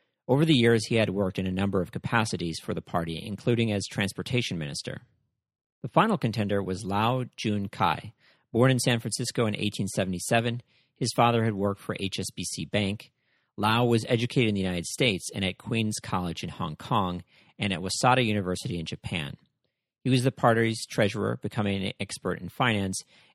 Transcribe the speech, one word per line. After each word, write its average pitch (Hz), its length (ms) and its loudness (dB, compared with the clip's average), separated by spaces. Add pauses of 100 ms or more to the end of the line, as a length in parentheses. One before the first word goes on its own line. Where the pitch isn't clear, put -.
(260)
Over 139 200 4
the 160 80 6
years, 117 320 6
he - 80 -2
had 110 160 4
worked 95 280 0
in 95 80 -2
a 92 60 -2
number 95 300 2
of 85 100 -6
capacities 87 680 -2
for - 140 -6
the 82 80 -4
party, 82 440 -4
including 113 460 0
as 101 160 -2
transportation 110 720 -2
minister. - 460 -8 (800)
The - 60 -8
final 202 280 4
contender 104 460 0
was 92 200 -4
Lau 110 420 0 (120)
Jun 104 320 -2
Kai. - 460 -2 (360)
Born 123 200 6
in 127 100 2
San 120 180 2
Francisco 117 480 -2
in 107 80 0
eighteen 101 320 -2
seventy-seven, 117 760 -2 (340)
his 113 180 -2
father 117 300 4
had 113 100 0
worked 98 280 -2
for - 180 -4
H 98 180 -4
S - 160 -6
B 95 80 -8
C 143 220 -6
Bank. 104 480 -4 (460)
Lau 110 260 4
was 117 240 2
educated 120 400 2
in 107 60 2
the 98 80 0
United 90 240 -2
States 110 480 0
and 98 100 -2
at 92 140 -2
Queens 110 440 -2
College 87 400 -4
in 90 60 -6
Hong 82 260 -6
Kong 90 480 -2 (360)
and 101 140 -2
at 82 80 -4
Waseda 123 440 2
University 95 540 -2
in 82 80 -6
Japan. - 500 -8 (680)
He 127 60 0
was 127 140 2
the 131 80 2
party's 113 540 2
treasurer, 107 560 0
becoming 101 420 -2
an 98 160 -4
expert 95 400 -6
in 104 80 -8
finance 104 540 0 (320)